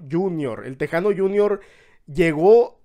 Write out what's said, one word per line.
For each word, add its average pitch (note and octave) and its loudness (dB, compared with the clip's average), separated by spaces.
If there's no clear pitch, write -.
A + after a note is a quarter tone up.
Junior. D3+ -6
El C3 -14
Tejano E3 -4
Junior G3+ 0
llegó F3 2